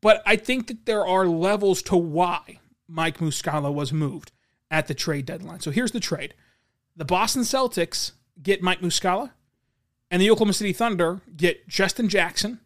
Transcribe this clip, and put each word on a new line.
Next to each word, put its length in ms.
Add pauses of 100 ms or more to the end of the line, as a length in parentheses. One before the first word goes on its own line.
but 260
I 80
think 320
that 200
there 200
are 200
levels 560
to 140
why 600 (300)
Mike 300
Muscala 540
was 200
moved 400 (400)
at 160
the 60
trade 300
deadline. 360
So 100
here's 220
the 80
trade. 340 (640)
The 80
Boston 380
Celtics 680 (320)
get 180
Mike 200
Muscala, 500 (800)
and 100
the 100
Oklahoma 220
City 200
Thunder 480 (160)
get 320
Justin 400
Jackson 580